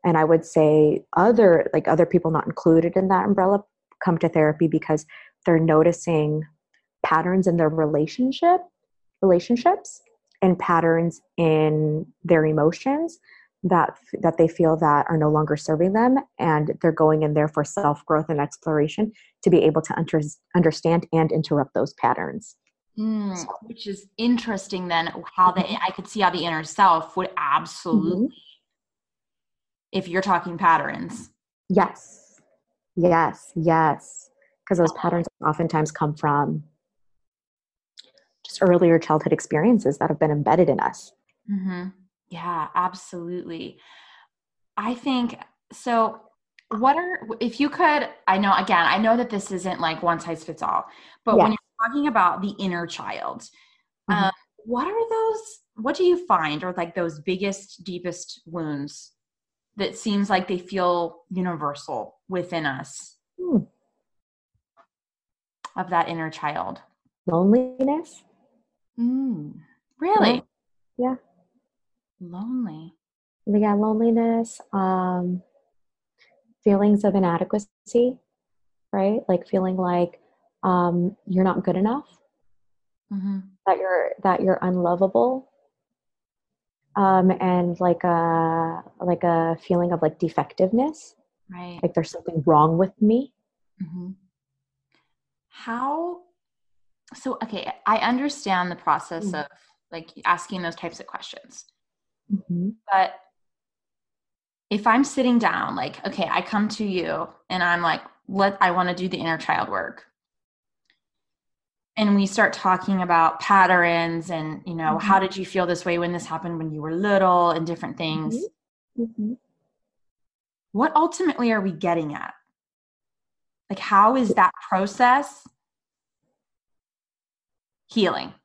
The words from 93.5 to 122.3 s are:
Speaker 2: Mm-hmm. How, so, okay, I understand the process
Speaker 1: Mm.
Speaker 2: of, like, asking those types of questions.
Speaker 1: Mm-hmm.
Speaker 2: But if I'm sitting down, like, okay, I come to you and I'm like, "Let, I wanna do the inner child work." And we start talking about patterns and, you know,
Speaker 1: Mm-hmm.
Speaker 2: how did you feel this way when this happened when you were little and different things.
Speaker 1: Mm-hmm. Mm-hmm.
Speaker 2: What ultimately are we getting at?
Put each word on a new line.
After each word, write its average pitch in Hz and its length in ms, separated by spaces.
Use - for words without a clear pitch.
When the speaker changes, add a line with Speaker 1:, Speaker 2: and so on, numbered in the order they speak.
Speaker 2:
Mm-hmm. 175 280
How, 294 720
so, - 300
okay, 214 280
I 214 120
understand 226 720
the 170 60
process 165 500
Speaker 1:
Mm. 165 140
Speaker 2:
of, 143 60
like, 165 200
asking 175 340
those 165 160
types - 240
of - 60
questions. - 580
Speaker 1:
Mm-hmm. 185 400
Speaker 2:
But 190 200
if 208 160
I'm 240 160
sitting 247 360
down, - 380
like, - 300
okay, 196 240
I 175 120
come 208 280
to 214 140
you 165 420
and 180 140
I'm 175 180
like, 165 220
"Let, 196 320
I 185 120
wanna 180 220
do 180 140
the 180 80
inner 165 220
child - 320
work." - 340
And 208 180
we 196 120
start 196 260
talking 185 480
about 170 400
patterns 170 920
and, 156 360
you 175 80
know, 160 240
Speaker 1:
Mm-hmm. 214 80
Speaker 2:
how 190 120
did 190 200
you 190 80
feel 185 180
this 170 220
way 175 120
when 175 140
this 175 140
happened 165 320
when 160 120
you 151 120
were 160 120
little 185 560
and 165 160
different - 300
things. 160 400
Speaker 1:
Mm-hmm. 233 40
Mm-hmm. 226 300
Speaker 2:
What 285 220
ultimately 311 560
are 214 120
we 190 100
getting 165 420
at? - 200